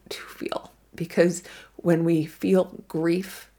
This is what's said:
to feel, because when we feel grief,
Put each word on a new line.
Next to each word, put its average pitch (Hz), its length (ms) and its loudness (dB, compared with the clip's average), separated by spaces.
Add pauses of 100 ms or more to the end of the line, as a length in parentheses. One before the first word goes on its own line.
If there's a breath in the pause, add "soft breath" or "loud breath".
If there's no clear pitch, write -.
to - 140 -12
feel, - 500 -10 (220)
because 175 480 2 (340 loud breath)
when 165 280 2
we 160 220 2
feel 185 600 0
grief, 170 720 -2